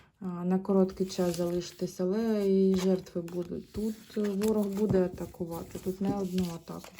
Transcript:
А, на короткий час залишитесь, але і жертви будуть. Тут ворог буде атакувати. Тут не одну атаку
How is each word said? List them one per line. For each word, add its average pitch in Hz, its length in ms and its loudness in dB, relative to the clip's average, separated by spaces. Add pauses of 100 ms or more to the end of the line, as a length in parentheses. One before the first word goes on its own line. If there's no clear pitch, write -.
(200)
А, 180 260 -6
на 185 140 2
короткий 190 460 4
час 180 320 0
залишитесь, 175 640 -4
але 208 500 0
і 190 260 6
жертви 180 460 0
будуть. 170 500 -8
Тут 214 460 -4
ворог 208 500 2
буде 196 380 2
атакувати. 175 760 -8
Тут 190 180 -4
не 196 140 0
одну 185 300 -2 (100)
атаку 165 320 -14 (120)